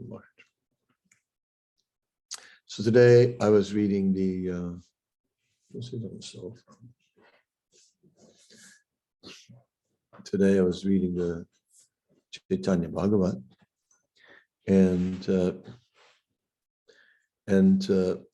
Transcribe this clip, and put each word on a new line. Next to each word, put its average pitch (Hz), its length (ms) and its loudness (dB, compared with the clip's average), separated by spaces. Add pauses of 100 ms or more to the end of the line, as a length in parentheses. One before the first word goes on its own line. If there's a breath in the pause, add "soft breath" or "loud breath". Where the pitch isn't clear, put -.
Lord? - 160 -18 (2500 loud breath)
So - 160 -12
today 120 580 6
I 107 80 2
was 101 240 2
reading 98 400 0
the, 92 380 -2
uh, 87 220 -8 (960)
what's - 220 -14
it 117 100 -10
on 90 140 -14
the 92 60 -20
sofa? - 540 -20 (3500 soft breath)
Today 98 340 0
I 92 40 2
was 90 220 -2
reading 92 300 -2
the 87 320 -6 (1040)
Chaitanya 92 380 -2
Bhagavat, 95 480 -2 (1300 soft breath)
and, 92 640 2
uh, 92 240 0 (1900 soft breath)
and, 95 440 4
uh, 92 260 0 (180)